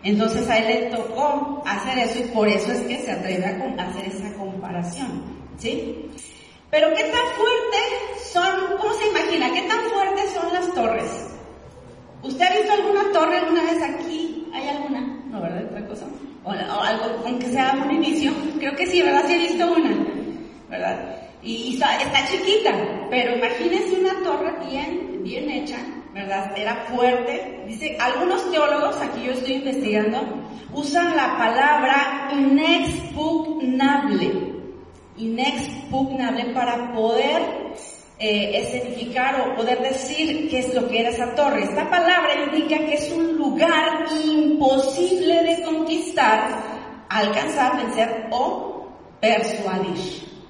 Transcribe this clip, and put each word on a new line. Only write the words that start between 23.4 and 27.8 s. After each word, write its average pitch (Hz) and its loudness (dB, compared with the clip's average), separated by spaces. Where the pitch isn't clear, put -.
una 370 2
torre 339 -2
bien, 302 -6
bien - -6
hecha, 254 -6
¿verdad? 196 -4
Era 220 -4
fuerte. 240 0
Dice, 285 -8